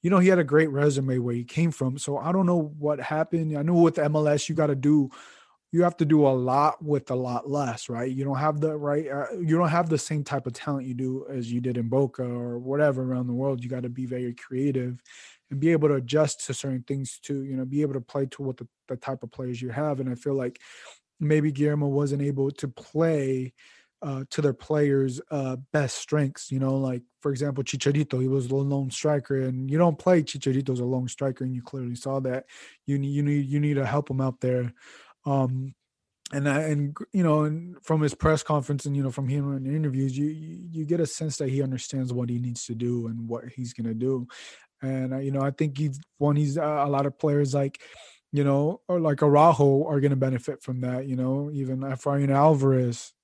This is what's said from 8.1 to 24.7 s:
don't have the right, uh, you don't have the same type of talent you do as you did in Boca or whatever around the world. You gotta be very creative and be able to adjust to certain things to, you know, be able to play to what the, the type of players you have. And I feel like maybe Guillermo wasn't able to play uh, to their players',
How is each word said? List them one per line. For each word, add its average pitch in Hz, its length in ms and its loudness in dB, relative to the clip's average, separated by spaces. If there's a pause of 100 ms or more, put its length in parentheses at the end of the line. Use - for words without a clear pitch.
don't 139 160 -2
have 151 220 0
the 156 160 0
right, 147 320 -2
uh, 139 180 -4 (140)
you 160 180 2
don't 175 120 4
have 170 180 2
the 156 100 2
same 147 240 -4
type 139 240 -4
of 123 60 -6
talent 139 340 -6
you 127 80 -6
do 131 340 -4
as 127 220 -6
you 120 100 -2
did 123 160 -2
in 117 120 -2
Boca 131 340 0
or 120 380 -6
whatever 135 420 0
around 127 240 -2
the 123 60 -4
world. 127 320 -2
You 123 40 -8
gotta 127 200 -6
be 127 180 -8
very 123 280 -6
creative 127 680 -4 (480)
and 139 80 -6
be 160 140 4
able 151 160 4
to 147 60 4
adjust 139 520 0
to 131 80 -6
certain 131 300 -6
things 139 400 -6
to, 139 180 -4
you 135 140 -6
know, 131 80 -2
be 139 180 -2
able 143 120 0
to 131 60 -2
play 139 260 -4
to 131 160 -12
what 131 160 -6
the, 123 100 -14 (180)
the 131 100 -6
type 127 280 -8
of 113 80 -14
players 123 280 -8
you 123 100 -6
have. 143 280 -2
And 131 100 -4
I 123 60 -4
feel 139 200 -4
like 127 260 -4 (580)
maybe 156 320 2
Guillermo 147 380 0
wasn't 139 340 0
able 139 300 -2
to 139 160 -8
play 135 840 -2 (520)
uh, 135 260 -6
to - 120 -2
their 143 100 4
players', 139 680 2 (100)